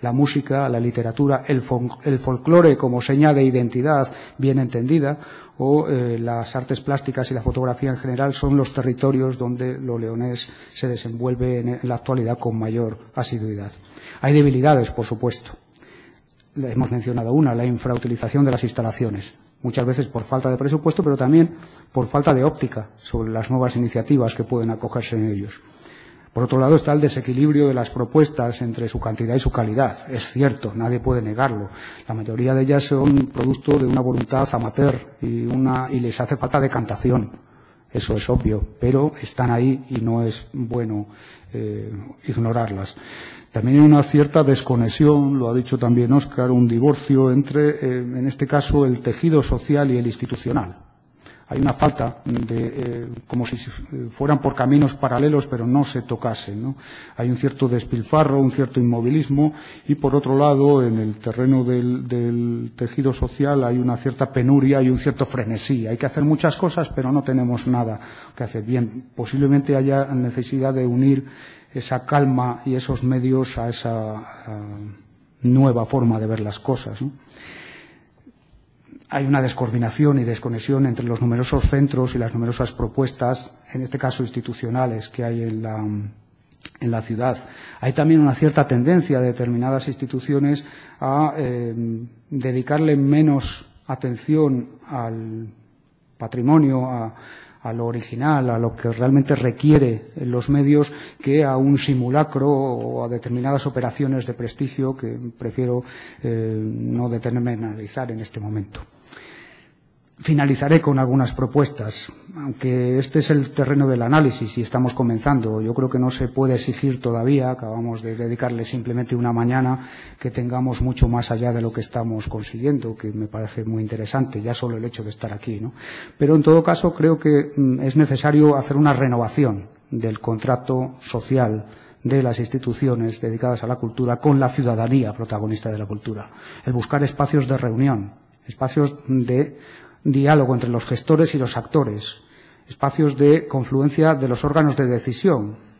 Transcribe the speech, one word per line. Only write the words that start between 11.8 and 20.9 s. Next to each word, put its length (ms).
la 140
actualidad 420
con 200
mayor 400
asiduidad. 560
Hay 100
debilidades, 580
por 140
supuesto. 460
La 160
hemos 200
mencionado 420
una, 220
la 120
infrautilización 800
de 60
las 140
instalaciones. 680
Muchas 220
veces 240
por 160
falta 260
de 60
presupuesto, 460